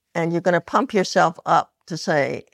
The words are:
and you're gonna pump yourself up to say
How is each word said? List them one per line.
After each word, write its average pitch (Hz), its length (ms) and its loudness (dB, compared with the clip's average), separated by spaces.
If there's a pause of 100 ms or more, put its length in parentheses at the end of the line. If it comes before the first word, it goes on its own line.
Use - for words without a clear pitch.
(160)
and 170 160 0
you're 170 100 0
gonna 175 180 2
pump - 340 -2
yourself 180 520 2
up - 280 0 (120)
to 160 120 -8
say 139 560 0